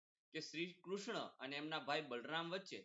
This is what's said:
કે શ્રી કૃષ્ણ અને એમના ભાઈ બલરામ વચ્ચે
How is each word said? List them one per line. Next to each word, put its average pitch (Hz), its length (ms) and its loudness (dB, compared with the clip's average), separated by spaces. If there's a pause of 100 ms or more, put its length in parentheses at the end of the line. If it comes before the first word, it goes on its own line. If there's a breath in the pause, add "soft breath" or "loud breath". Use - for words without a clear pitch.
(340)
કે 160 60 0
શ્રી 170 340 -2
કૃષ્ણ 196 460 -2 (200)
અને 135 180 -2
એમના 156 220 0
ભાઈ 147 220 4
બલરામ 143 500 0
વચ્ચે 185 340 -2